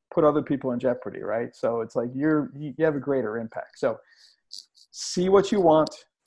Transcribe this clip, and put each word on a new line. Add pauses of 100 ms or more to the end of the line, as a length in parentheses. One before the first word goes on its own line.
(140)
put
other
people
in
jeopardy,
right?
So
it's
like
you're,
you,
you
have
a
greater
impact.
So (920)
see
what
you
want, (360)